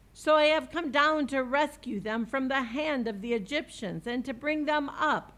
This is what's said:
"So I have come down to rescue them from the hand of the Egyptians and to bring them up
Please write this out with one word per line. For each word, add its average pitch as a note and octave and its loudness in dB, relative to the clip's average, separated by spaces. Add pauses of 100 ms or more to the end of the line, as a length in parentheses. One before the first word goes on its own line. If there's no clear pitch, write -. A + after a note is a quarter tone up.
(140)
"So D#4 4
I D4+ 6
have D#4 0
come D#4+ -4
down D4 4
to C4+ 0
rescue C4 -2
them A3 -4
from C4+ -2
the C4+ 0
hand C4 -2
of G3+ -6
the A#3 -2
Egyptians A3 -4
and A#3+ -4
to C4+ -6
bring D4 -2
them D4 0
up - -2